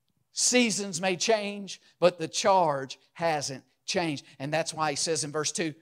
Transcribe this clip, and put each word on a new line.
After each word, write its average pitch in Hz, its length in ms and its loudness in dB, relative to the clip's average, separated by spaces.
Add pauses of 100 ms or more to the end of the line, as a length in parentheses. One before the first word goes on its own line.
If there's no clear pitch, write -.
(320)
Seasons 202 680 2
may 190 160 0
change, 208 640 -2 (180)
but 175 180 4
the 160 80 -6
charge 156 720 2 (140)
hasn't 143 500 -2 (220)
changed. 165 400 -2 (140)
And 139 120 -6
that's 160 220 0
why 156 160 -2
he 143 80 -2
says 151 260 0
in 147 100 -6
verse 151 200 -2
two, 160 300 -4